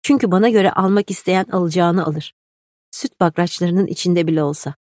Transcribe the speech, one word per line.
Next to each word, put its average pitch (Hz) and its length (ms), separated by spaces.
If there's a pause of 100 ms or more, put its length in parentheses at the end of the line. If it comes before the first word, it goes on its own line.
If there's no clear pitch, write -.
Çünkü 254 280
bana 196 180
göre 202 240
almak 202 380
isteyen 185 340
alacağını 175 600
alır. 156 300 (560)
Süt - 300
bakraçlarının 175 680
içinde 175 400
bile 160 160
olsa. 147 400